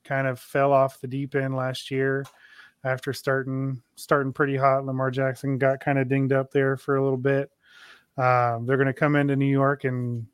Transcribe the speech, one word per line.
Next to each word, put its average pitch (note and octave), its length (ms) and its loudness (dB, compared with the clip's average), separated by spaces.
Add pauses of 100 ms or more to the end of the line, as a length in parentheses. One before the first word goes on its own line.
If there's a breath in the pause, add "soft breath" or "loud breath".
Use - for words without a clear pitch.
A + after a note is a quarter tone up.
kind C3+ 220 -2
of B2+ 140 -4
fell C#3 340 0
off C3+ 260 2
the C3+ 80 -12
deep C3+ 280 -6
end C3+ 200 -2
last C3 360 -6
year C3+ 340 -2 (580 soft breath)
after C3 300 -4
starting, C3+ 640 -2 (160)
starting C3+ 380 0
pretty C#3 240 0
hot. C3+ 280 2
Lamar C3 260 -2
Jackson C3 480 -2
got C3+ 220 2
kinda C#3 220 0
dinged C3+ 300 0
up C3+ 180 0
there C3+ 260 2
for C#3 180 -2
a C3+ 80 2
little C3+ 160 0
bit. C#3 320 -2 (640 soft breath)
Um, B2 480 2
they're C3 120 2
gonna C3+ 140 2
come D3 240 0
into C#3+ 200 2
New C#3 100 0
York C#3 380 2
and A#2+ 500 -4